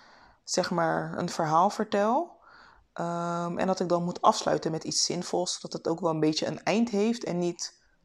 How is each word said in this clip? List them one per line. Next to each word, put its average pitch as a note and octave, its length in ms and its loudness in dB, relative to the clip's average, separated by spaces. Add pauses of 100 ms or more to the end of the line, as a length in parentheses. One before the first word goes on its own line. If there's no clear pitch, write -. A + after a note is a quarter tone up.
(440)
zeg - 260 -2
maar, D#3+ 480 0
een F3+ 100 -2
verhaal E3 420 4
vertel. G#3+ 640 0 (580)
Ehm, E3+ 680 -4
en - 80 0
dat F#3 140 0
ik F3+ 80 -2
dan F3 160 2
moet F3 180 -6
afsluiten D#3+ 480 4
met D#3+ 140 -4
iets - 200 -2
zinvols, F3+ 500 -2
zodat - 180 -12
het F3 160 -4
ook E3 120 -2
wel F3 100 0
een D#3+ 100 0
beetje D#3 260 2
een - 160 -6
eind A3+ 260 2
heeft A3 360 0
en E3+ 140 -2
niet - 440 -4 (220)